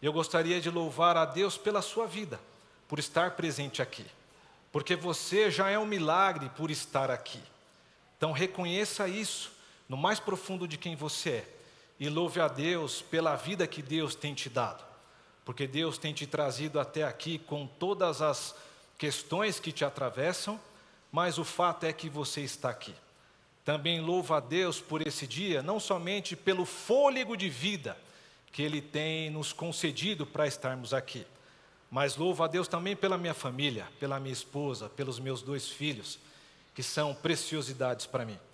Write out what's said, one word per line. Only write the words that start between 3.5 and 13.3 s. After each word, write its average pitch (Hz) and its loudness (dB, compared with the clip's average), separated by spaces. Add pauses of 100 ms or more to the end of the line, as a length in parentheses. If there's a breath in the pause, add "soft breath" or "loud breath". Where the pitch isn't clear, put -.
aqui, - -4 (680 loud breath)
porque 151 2
você 175 2
já 190 4
é 208 4
um 214 0
milagre 170 4
por 160 -4
estar 139 0
aqui. 123 -4 (800 soft breath)
Então 160 2
reconheça 185 0
isso 196 -4 (360 loud breath)
no 127 -4
mais 185 2
profundo 190 -4
de 151 -6
quem 165 -6
você 151 -2
é 117 -2 (520 loud breath)
e 143 -2
louve 160 0
a 160 6
Deus 147 0
pela 160 2